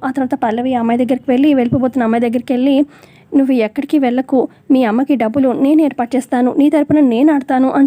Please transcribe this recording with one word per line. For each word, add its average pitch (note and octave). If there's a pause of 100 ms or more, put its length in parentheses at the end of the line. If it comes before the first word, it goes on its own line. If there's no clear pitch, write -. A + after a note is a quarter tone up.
ఆ C4
తర్వాత C4
పల్లవి B3
అమ్మాయి A#3
దగ్గరికి B3+
వెళ్ళి, C#4
వెళ్ళిపోబోతున్న B3
అమ్మాయి A3+
దగ్గరికి A#3+
వెళ్ళి, C4+ (560)
"నువ్వు C4+
ఎక్కడికి B3+
వెళ్ళకు, C4 (220)
మీ C4
అమ్మకి B3
డబ్బులు A#3
నేను D4+
ఏర్పాటు C4
చేస్తాను, B3
నీ C#4+
తరపున D4
నేను C4+
ఆడతాను" C4
అని C#4